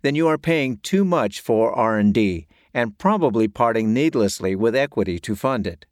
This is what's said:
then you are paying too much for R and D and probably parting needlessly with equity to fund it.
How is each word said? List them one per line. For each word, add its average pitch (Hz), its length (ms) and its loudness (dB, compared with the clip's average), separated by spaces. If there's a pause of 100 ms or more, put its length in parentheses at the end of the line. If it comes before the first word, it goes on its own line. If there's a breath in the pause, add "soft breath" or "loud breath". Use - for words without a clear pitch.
then 139 100 0
you 160 140 0
are 156 100 2
paying 143 400 -2
too 196 260 0
much 165 380 0
for 113 320 0
R 113 240 0
and 104 160 4
D 92 320 0 (260 soft breath)
and 120 280 -4
probably 143 480 2
parting 113 480 0
needlessly 110 600 0
with 110 200 0
equity 110 420 -2
to 107 180 -6
fund 123 300 -4
it. 85 260 -10